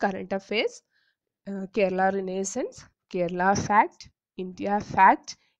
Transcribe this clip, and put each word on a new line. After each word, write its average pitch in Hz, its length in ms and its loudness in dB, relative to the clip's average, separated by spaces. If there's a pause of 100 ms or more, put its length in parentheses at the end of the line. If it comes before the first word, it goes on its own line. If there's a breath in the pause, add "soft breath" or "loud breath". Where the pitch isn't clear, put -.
കറന്റ് 190 320 -4
അഫയേഴ്സ്, 214 480 -4 (680)
ആ, 196 160 -10 (120)
കേരള 190 320 2
റിനൈസൻസ്, 196 720 -6 (340)
കേരള 180 380 0
ഫാക്ട്, 214 580 0 (260)
ഇന്ത്യ 196 420 -4 (140)
ഫാക്ട് 196 420 6 (240)